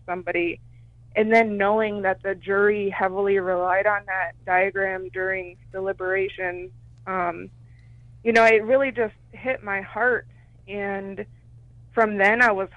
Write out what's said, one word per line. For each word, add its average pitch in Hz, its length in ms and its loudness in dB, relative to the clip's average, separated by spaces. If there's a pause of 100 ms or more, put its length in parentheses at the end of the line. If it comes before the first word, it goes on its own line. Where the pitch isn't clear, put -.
somebody. 175 540 -4 (560)
And 220 180 2
then 220 240 4
knowing 208 460 0
that 190 180 -2
the 196 140 -6
jury 202 540 0
heavily 196 500 0
relied 185 480 0
on 202 180 2
that 185 280 -6 (120)
diagram 190 640 -2
during 185 480 -6 (140)
deliberations, 185 1000 -4 (380)
um, 180 420 -4 (720)
you 226 80 2
know, 226 120 6
it 220 200 6
really 262 280 2
just 220 240 -4 (160)
hit 240 320 -8
my 196 180 -4
heart. 226 460 -2 (400)
And 196 580 -8 (680)
from 214 240 2
then 214 240 4
I 233 100 6
was 190 260 -2